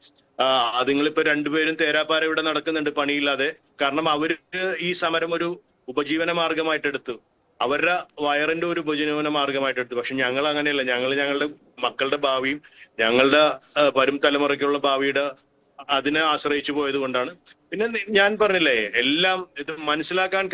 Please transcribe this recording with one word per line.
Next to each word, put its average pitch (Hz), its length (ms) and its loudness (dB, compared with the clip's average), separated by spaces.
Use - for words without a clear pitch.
ആ, 127 340 2
അതുങ്ങളിപ്പോ 143 480 2
രണ്ടുപേരും 156 520 0
തേരാപ്പാര 156 500 0
ഇവിടെ 160 180 0
നടക്കുന്നുണ്ട് 156 480 -2
പണിയില്ലാതെ. 143 640 0
കാരണം 147 260 0
അവർക്ക് 165 720 -2
ഈ 175 120 -4
സമരം 170 420 -2
ഒരു 170 260 -4
ഉപജീവന 147 440 -2
മാർഗമായിട്ട് 160 560 0
എടുത്തു, 131 320 -6
അവരുടെ 151 420 0
വയറിന്റെ 151 460 0
ഒരു 170 140 -2
ഉപജീവന 151 480 -2
മാർഗമായിട്ട് 135 520 -2
എടുത്തു. 123 140 -6
പക്ഷെ 120 200 -4
ഞങ്ങൾ 135 340 0
അങ്ങനെയല്ല, 147 340 0
ഞങ്ങൾ 127 320 0
ഞങ്ങളുടെ 143 340 0
മക്കളുടെ 135 380 -2
ഭാവിയും 139 460 -2
ഞങ്ങളുടെ, 127 380 6
ആ, 143 160 4
വരും 135 280 2
തലമുറയ്ക്കുള്ള 143 540 2
ഭാവിയുടെ 139 520 0
അതിനെ 143 300 0
ആശ്രയിച്ചു 147 520 0
പോയത് 143 240 -2
കൊണ്ടാണ്. 131 400 -2
പിന്നെ 196 160 -2
നി-, 214 240 -6
ഞാൻ 208 280 4
പറഞ്ഞില്ലേ, 160 560 2
എല്ലാം 175 540 2
ഇത് 147 200 -8
മനസ്സിലാക്കാൻ 180 760 -2